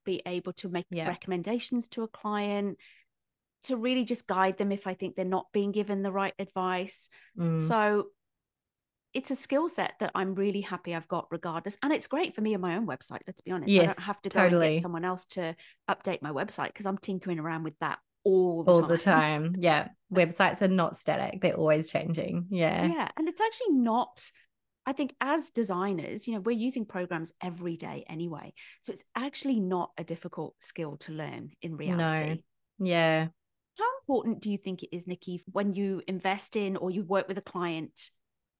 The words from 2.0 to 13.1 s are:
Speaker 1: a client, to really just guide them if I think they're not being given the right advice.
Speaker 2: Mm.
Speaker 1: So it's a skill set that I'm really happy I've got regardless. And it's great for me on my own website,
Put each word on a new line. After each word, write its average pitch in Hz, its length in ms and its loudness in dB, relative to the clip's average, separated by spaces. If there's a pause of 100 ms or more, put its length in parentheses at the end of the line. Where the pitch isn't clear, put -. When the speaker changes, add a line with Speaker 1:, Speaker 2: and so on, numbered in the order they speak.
Speaker 1:
a 220 60 -4
client, 202 680 -2 (840)
to 262 120 -2
really 247 280 0
just 233 220 -4
guide 190 320 2
them 202 140 2
if 196 140 -4
I 185 80 -4
think 185 220 -8
they're 185 80 -2
not 185 280 -2
being 202 200 0
given 202 300 0
the 196 100 -2
right 196 260 0
advice. 185 680 -4 (280)
Speaker 2:
Mm. 165 240 2
Speaker 1:
So 208 500 2 (1040)
it's 262 180 -4
a 262 60 -2
skill 285 320 0
set - 320 -4
that 190 140 -2
I'm 190 200 -2
really 202 260 0
happy 180 340 -6
I've 165 140 -8
got 175 220 -4
regardless. 165 520 -6
And 285 80 0
it's - 160 -2
great 320 280 -2
for 214 80 -4
me 214 120 2
on 190 60 -2
my 180 160 0
own 220 100 -2
website, 131 400 -8